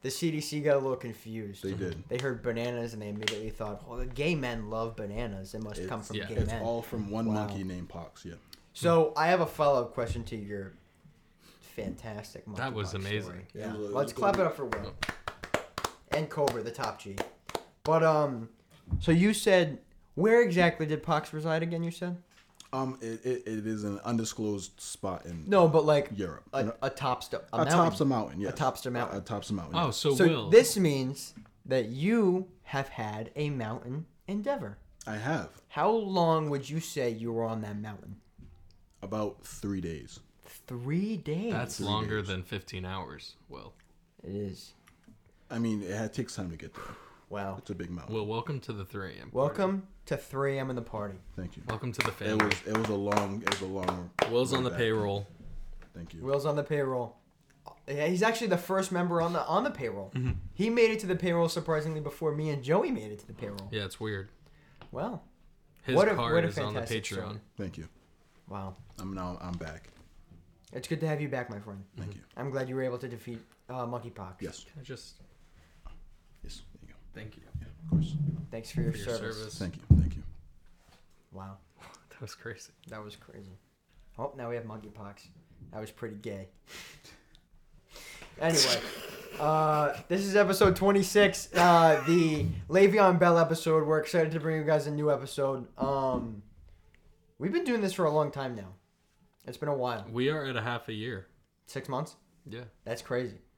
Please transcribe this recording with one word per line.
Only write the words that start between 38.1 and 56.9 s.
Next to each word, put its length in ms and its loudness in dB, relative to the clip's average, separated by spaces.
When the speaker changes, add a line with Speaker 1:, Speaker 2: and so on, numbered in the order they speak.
Speaker 2:
About 420 -4
three 360 -6
days. 380 -8
Speaker 1:
Three 500 -2
days? 360 -4
Speaker 3:
That's 240 -4
Speaker 2:
Three 100 -4
Speaker 3:
longer 340 0
Speaker 2:
days. 80 -6
Speaker 3:
than 140 -4
fifteen 420 -10
hours, 520 -10
Will. 240 -16
Speaker 1:
It 100 -8
is. 400 -8
Speaker 2:
I 100 -4
mean, 220 0
it 120 -6
had, 180 -4
takes 220 -6
time 160 -6
to 60 -8
get 180 -14
there. 100 -12
Speaker 1:
Wow. 300 -6
Speaker 2:
It's 120 -12
a 40 -4
big 160 -8
mountain. 240 -8
Speaker 3:
Well, 120 -2
welcome 340 -4
to 120 -10
the 120 -6
three 260 -8
A 20 -12
M 180 -14
party. 20 -
Speaker 1:
Welcome 540 0
to 100 -2
three 400 -2
A 40 -2
M 100 -4
in 60 -4
the 60 -6
party. 340 -8
Speaker 2:
Thank 200 -8
you. 120 -16
Speaker 3:
Welcome 240 -4
to 100 -6
the 60 2
Speaker 2:
It 60 -4
Speaker 3:
family. 320 0
Speaker 2:
was, 200 0
it 120 -2
was 100 -2
a 60 0
long, 480 0
it 80 -2
was 120 -2
a 40 -4
long 440 -4
Speaker 3:
Will's 220 2
on 80 0
Speaker 2:
road 60 0
Speaker 3:
the 40 0
Speaker 2:
back. 80 -6
Speaker 3:
payroll. 480 0
Speaker 2:
Thank 200 -14
you. 80 -12
Speaker 1:
Will's 240 0
on 100 0
the 60 -2
payroll. 540 -2